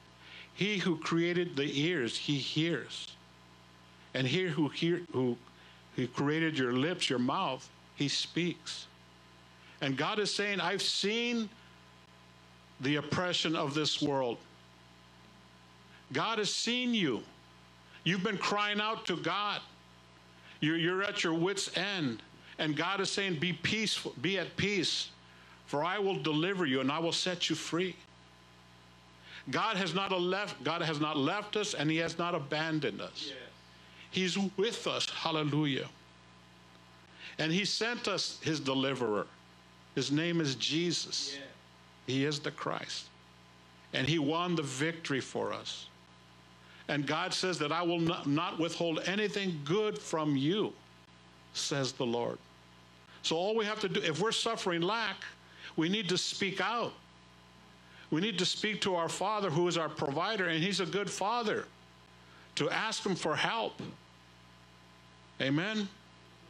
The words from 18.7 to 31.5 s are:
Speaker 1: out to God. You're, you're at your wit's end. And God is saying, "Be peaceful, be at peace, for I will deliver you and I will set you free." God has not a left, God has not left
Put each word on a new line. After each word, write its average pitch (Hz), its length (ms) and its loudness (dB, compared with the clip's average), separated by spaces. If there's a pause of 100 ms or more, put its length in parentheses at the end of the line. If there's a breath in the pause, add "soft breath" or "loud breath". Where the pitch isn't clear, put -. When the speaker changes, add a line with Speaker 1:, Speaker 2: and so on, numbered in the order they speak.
Speaker 1:
out 220 260 -2
to 175 100 0
God. 180 440 -2 (1000 loud breath)
You're, 156 160 4
you're 180 260 2
at 202 200 0
your 165 120 2
wit's 190 420 2
end. 175 460 0 (360 loud breath)
And 156 180 2
God 185 240 0
is 190 100 0
saying, 190 300 0
"Be 175 120 0
peaceful, 208 680 -2
be 185 180 0
at 156 180 -4
peace, 185 540 0 (560 loud breath)
for 143 180 0
I 190 160 0
will 190 200 0
deliver 160 460 2
you 131 140 2
and 131 100 2
I 156 80 0
will 165 140 0
set - 360 0
you 160 60 0
free." 170 400 -2 (1600 loud breath)
God 185 280 0
has 175 160 0
not 196 180 0
a 190 40 2
left, 180 460 0
God 165 200 0
has 151 180 0
not 156 160 2
left 196 400 0